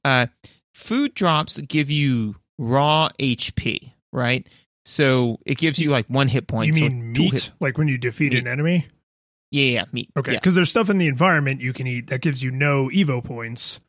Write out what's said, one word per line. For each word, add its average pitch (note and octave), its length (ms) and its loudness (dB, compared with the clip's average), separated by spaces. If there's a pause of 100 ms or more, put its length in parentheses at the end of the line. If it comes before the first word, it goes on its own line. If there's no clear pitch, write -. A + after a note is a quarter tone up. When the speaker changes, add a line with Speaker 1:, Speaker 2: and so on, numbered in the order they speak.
Speaker 1:
Uh, B2+ 220 2 (460)
food C4+ 420 -2
drops D#3+ 460 0
give D3 300 -2
you B2+ 460 0 (220)
raw C#3+ 500 2 (100)
H C3 380 -2
P, - 380 -6 (180)
right? B2 340 -2 (380)
So B2+ 600 2
it B2 140 -2
gives D#3+ 200 0
you, D#3 120 0
like, B2 180 2
one C3+ 200 2
hit B2 180 0
point. A2+ 220 -2
Speaker 2:
You D3+ 60 2
Speaker 1:
so D#3+ 140 4
Speaker 2:
mean A#2 260 -4
Speaker 1:
two C#3 80 2
Speaker 2:
meat? D#3+ 120 2
Speaker 1:
hit - 160 -4 (100)
Speaker 2:
Like C3+ 180 -2
when D#3 100 2
you C3 100 0
defeat B2+ 340 -2
Speaker 1:
Meat. B2 80 2
Speaker 2:
an B2 60 -4
enemy? D#3 400 0 (640)
Speaker 1:
Yeah, C#3 140 2
yeah, A#2+ 280 2
meat. A#2+ 240 -6
Speaker 2:
Okay, B2+ 180 -2
Speaker 1:
Yeah. A2 60 -2
Speaker 2:
'cause F3+ 140 4
there's F3 160 4
stuff A3+ 180 2
in G3+ 100 2
the F3 100 2
environment C#3 520 2
you B2+ 120 -4
can C3 140 -8
eat B2 220 -6
that C3 140 -4
gives C3+ 200 0
you B2+ 80 -2
no C#3 380 0
Evo C#3+ 340 2
points. A#2 680 -10